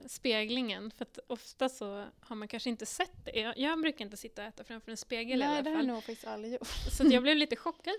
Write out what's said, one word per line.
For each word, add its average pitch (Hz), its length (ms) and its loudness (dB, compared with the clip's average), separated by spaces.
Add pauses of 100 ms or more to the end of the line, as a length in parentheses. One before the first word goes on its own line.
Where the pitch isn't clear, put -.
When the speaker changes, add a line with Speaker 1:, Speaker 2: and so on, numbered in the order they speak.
Speaker 1:
speglingen. 220 840 0
För - 140 -10
att - 220 -12
ofta - 420 -2
så 202 360 -6 (160)
har - 160 -12
man 214 120 -8
kanske 240 220 -4
inte 220 160 -4
sett - 380 -4
det. - 160 -2
Jag, 226 180 -2
jag 311 220 2
brukar 302 240 0
inte 202 120 -10
sitta 214 260 -12
och 220 60 -10
äta - 160 -14
framför 226 260 -14
en 220 60 -8
spegel 247 460 0
i - 20 4
Speaker 2:
Nej, 285 100 4
Speaker 1:
alla 294 80 2
Speaker 2:
det 302 80 0
har 311 60 2
Speaker 1:
fall. 302 100 4
Speaker 2:
jag 247 80 0
nog 220 100 -4
faktiskt 226 220 -10
aldrig 220 260 -6
gjort. 254 140 -4 (260)
Speaker 1:
Så 277 140 6
att 269 60 12
jag 247 100 6
blev 294 140 6
lite 294 200 4
chockad 339 420 -4